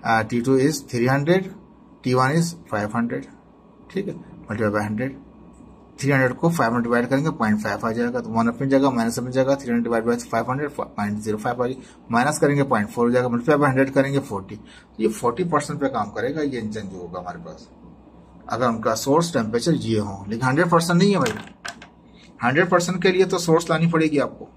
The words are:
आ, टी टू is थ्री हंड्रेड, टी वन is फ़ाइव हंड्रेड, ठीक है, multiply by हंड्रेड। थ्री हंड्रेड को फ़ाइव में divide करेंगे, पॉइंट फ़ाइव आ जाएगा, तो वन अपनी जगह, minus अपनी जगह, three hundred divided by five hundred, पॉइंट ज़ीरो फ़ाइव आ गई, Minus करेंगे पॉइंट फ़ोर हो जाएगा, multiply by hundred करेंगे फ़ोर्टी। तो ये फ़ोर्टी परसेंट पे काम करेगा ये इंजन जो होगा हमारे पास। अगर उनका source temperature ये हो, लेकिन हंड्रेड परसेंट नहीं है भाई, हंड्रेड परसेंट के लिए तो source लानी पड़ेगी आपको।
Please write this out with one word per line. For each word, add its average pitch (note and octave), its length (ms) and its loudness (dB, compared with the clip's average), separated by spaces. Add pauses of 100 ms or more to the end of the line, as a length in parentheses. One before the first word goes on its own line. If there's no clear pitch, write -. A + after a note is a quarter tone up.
आ, A2+ 180 2
टी A#2+ 180 -2
टू C3 180 2
is D3 320 2
थ्री A#2+ 160 0
हंड्रेड, D#3 440 2 (540)
टी B2+ 100 2
वन C3+ 260 4
is E3+ 140 -2 (160)
फ़ाइव G#2 260 -2
हंड्रेड, B2 300 -4 (640)
ठीक F#3+ 180 -6
है, E3 60 -10 (320)
multiply G#2 280 -2
by G#2 100 0
हंड्रेड। B2 340 -6 (840)
थ्री C#3 100 0
हंड्रेड C3 220 4
को E3 180 0
फ़ाइव A#2+ 220 2
में A#2+ 100 0
divide A#2+ 240 2
करेंगे, C#3 240 0
पॉइंट G#2+ 320 0
फ़ाइव G#2+ 240 -4
आ A2+ 60 0
जाएगा, A#2+ 280 -2
तो A2+ 80 -8
वन A#2 200 0
अपनी A#2 200 -4
जगह, C3+ 220 4
minus A#2 280 -2
अपनी B2 140 -6
जगह, C3 220 2
three B2+ 180 -4
hundred A#2 200 0
divided A#2 260 0
by - 120 -10
five A2+ 200 -2
hundred, C#3+ 200 -4
पॉइंट G#2 500 -6
ज़ीरो G#2+ 180 -4
फ़ाइव B2 240 -4
आ B2 40 0
गई, C3 100 -6 (360)
Minus C#3 260 2
करेंगे C#3+ 240 4
पॉइंट A2+ 260 2
फ़ोर A#2+ 180 0
हो A#2+ 60 2
जाएगा, B2 160 2
multiply A#2+ 300 2
by C#3+ 100 4
hundred C3+ 220 2
करेंगे C#3 280 2
फ़ोर्टी। - 380 -8
तो - 460 -12
ये A2 60 2
फ़ोर्टी A#2+ 360 -2
परसेंट D3 360 -2
पे C#3 80 0
काम G#2 220 -4
करेगा C3+ 320 -4
ये B2+ 180 -4
इंजन G#2+ 200 -6
जो F#2 180 -12
होगा F2+ 220 -10
हमारे F2 180 -12
पास। E2 300 -16 (800)
अगर A#2+ 200 0
उनका A2+ 260 0
source D3+ 380 0
temperature A#2+ 420 0
ये A2 240 -2
हो, G2 300 -6
लेकिन A#2 180 -4
हंड्रेड D#3+ 240 2
परसेंट E3+ 280 2
नहीं G3+ 140 6
है F#3 60 2
भाई, B2 140 0 (1120)
हंड्रेड D3+ 240 4
परसेंट F3+ 340 2
के F#3+ 100 4
लिए F#3 120 4
तो F#3 140 0
source E3 320 2
लानी E3 160 4
पड़ेगी D#3+ 320 2
आपको। A#2 380 -4